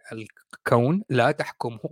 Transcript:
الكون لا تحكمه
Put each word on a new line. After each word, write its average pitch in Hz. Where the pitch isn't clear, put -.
الكون 120
لا 123
تحكمه -